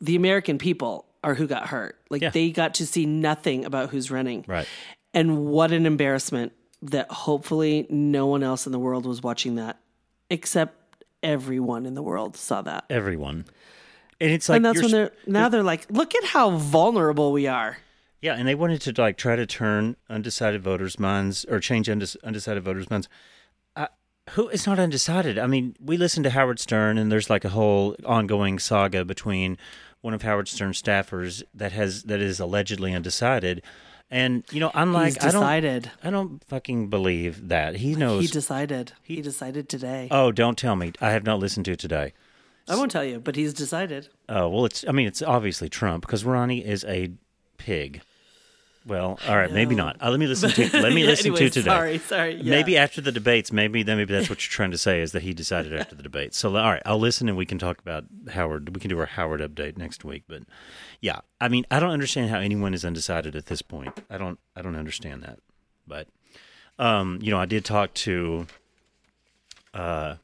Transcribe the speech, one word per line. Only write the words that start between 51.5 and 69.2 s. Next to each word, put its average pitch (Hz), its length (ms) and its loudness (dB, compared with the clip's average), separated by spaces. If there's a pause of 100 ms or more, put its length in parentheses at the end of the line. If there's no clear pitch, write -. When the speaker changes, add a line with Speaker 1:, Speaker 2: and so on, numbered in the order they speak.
Speaker 1:
sorry, 165 300 4
sorry, 165 360 -2
yeah. 127 140 -4
Speaker 2:
Maybe 156 280 4
after 143 240 2
the 139 100 -2
debates, 117 400 2
maybe 107 320 2
then, 107 140 0
maybe 101 160 0
that's 95 160 2
what - 140 -6
you're - 80 -6
trying 95 200 -2
to 87 60 -4
say, 90 240 2
is 82 100 -4
that 90 100 -4
he 90 120 -6
decided 80 440 -4
after 76 180 -8
the 71 60 -20
debate. 71 320 -8
So, 98 220 0
all 110 160 4
right, 82 140 0
I'll 104 140 2
listen 117 280 2
and 98 100 0
we 90 80 0
can 90 140 -6
talk 87 200 -4
about 78 260 -8 (260)
Howard. 78 420 -4
We 95 60 -8
can 101 100 -6
do 87 100 -2
our 80 60 0
Howard 78 360 -4
update 76 360 -8
next 82 280 -12
week. 73 220 -12
But 80 160 -16 (580)
yeah, 98 180 -4 (220)
I 123 80 2
mean, 123 200 2
I 135 100 4
don't 175 120 2
understand 135 380 -2
how 107 100 0
anyone 101 340 0
is 90 120 -6
undecided 82 500 -4
at 78 120 -10
this 78 140 -6
point. 67 380 -12 (100)
I 98 80 -12
don't, 92 220 -8 (160)
I 90 60 -14
don't 87 160 -6
understand 78 460 -10
that. 64 160 -18 (460)
But, 76 220 -14 (720)
um, 98 420 2
you 107 100 -2
know, 95 80 2
I 95 60 0
did 101 200 -2
talk 104 300 0
to, 85 520 -2 (1300)